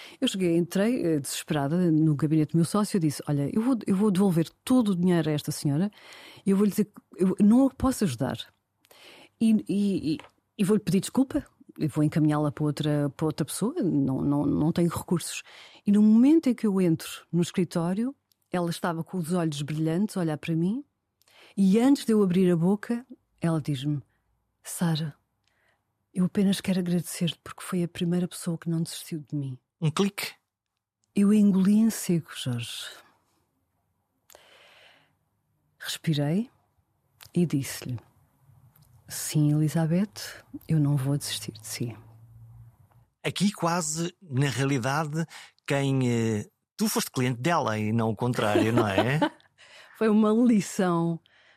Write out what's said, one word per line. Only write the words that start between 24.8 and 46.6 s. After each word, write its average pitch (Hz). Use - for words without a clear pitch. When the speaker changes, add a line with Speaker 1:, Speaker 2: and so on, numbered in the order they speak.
Speaker 1:
eu 180
apenas 196
quero 190
agradecer-te 175
porque -
foi 180
a 170
primeira 175
pessoa 165
que -
não 165
desistiu -
de 147
mim." 135
Speaker 2:
Um 151
clique. -
Speaker 1:
Eu 202
engoli 202
em 220
seco, 170
Jorge. 120
Respirei 160
e 175
disse-lhe: 131
"Sim, -
Elizabeth, 160
eu 160
não 143
vou 139
desistir -
de -
si." 117
Speaker 2:
Aqui 175
quase, 170
na 143
realidade, 139
quem, 135
eh... 113